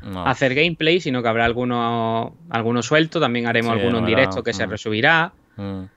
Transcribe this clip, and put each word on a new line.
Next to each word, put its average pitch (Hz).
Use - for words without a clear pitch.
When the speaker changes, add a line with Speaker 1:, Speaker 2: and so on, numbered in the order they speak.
Speaker 1:
No. 98
Speaker 2:
hacer 127
gameplay, 165
sino 127
que 117
habrá 113
alguno, 117
alguno 117
suelto, 160
también 120
haremos 117
Speaker 1:
Sí, 113
Speaker 2:
alguno 120
en 113
Speaker 1:
novedad. 113
Speaker 2:
directo 127
que 117
se 110
Speaker 1:
Mm. 90
Speaker 2:
resubirá. 131
Speaker 1:
Mm. 98